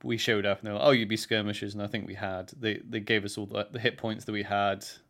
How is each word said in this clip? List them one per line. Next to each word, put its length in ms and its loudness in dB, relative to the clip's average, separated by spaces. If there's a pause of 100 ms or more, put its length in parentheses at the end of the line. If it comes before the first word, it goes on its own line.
we 140 0
showed 280 2
up 140 2
and 80 -10
they 60 -4
were 60 -2
like, 80 6
"Oh, 40 10
you'd 180 4
be 80 0
skirmishers," 580 -2
and 80 -6
I 40 -2
think 200 -6
we 80 -10
had, 420 -6
they, 200 0
they 240 -6
gave 240 2
us 120 -8
all 100 -6
the, 240 -2
the 80 -6
hit 180 2
points 280 -4
that 80 -6
we 100 -2
had 420 2 (240)